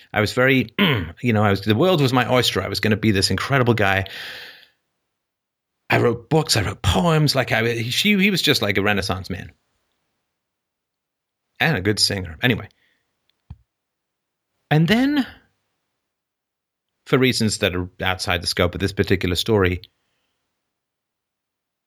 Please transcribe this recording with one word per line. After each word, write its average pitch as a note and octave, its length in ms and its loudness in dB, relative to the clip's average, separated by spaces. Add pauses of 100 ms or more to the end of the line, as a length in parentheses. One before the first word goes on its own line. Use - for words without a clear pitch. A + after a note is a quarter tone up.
(120)
I - 80 0
was G#2 120 0
very, B2+ 420 2
<clears throat> A2+ 460 -2
you A#2+ 120 0
know, G#2+ 120 4
I G#2 60 4
was, G2 120 0
the G#2+ 120 2
world E3 260 2
was B2+ 120 2
my B2 180 2
oyster. B2 300 2
I G2 80 -6
was G2 120 -6
gonna G#2+ 160 2
be A2 160 2
this F#2+ 180 2
incredible A#2+ 440 0
guy. G2 320 0 (1800)
I A#2+ 100 0
wrote A#2 300 -2
books, D3+ 280 0
I G#2 60 0
wrote G2 200 -8
poems. D#3+ 540 2
Like, B2+ 160 -2
I, A2+ 160 0
he, A#2 220 -6
she, G#3 280 0
he G3 120 2
was F3 120 -2
just C3+ 200 2
like G#2 140 0
a G2 60 0
Renaissance F#2+ 480 -2
man. F2+ 220 -10 (2000)
And C#3+ 160 2
a F#2 40 -2
good G2+ 180 0
singer. F#2 440 -4
Anyway. A#2+ 260 0 (2000)
And D#3 180 4
then, C4 380 0 (1800)
for C#3+ 120 2
reasons A#2 400 2
that F#2 160 0
are F2+ 140 -4 (140)
outside F#2 400 -2
the F2 40 -8
scope F2 280 0
of F2 60 -6
this F#2+ 120 -2
particular F#2 440 0
story, F#2 460 0 (2000)